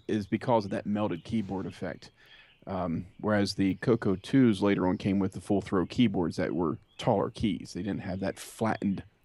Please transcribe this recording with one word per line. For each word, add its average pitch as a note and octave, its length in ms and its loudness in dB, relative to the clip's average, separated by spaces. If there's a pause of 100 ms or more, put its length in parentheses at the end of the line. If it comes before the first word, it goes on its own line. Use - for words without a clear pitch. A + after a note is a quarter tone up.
is G#2 180 -2
because A2+ 380 0
of F#2+ 60 -8
that G2+ 160 -6
melted G#2 380 -2
keyboard G2 420 -4
effect. - 460 -10 (540)
Um, F2+ 380 -4 (160)
whereas G2+ 340 2
the F#2+ 220 2
Coco A2+ 400 2
twos A2+ 460 4
later G2 240 4
on F2+ 100 2
came G2 220 0
with F#2+ 140 0
the - 80 -10
full G2 200 0
throw F2+ 240 0
keyboards F#2+ 520 2
that F2+ 180 0
were D#2+ 240 0 (180)
taller G2 320 2
keys. - 460 -4
They F2 80 -6
didn't F#2+ 180 -4
have F#2 200 -6
that - 180 -4
flattened - 640 -4 (220)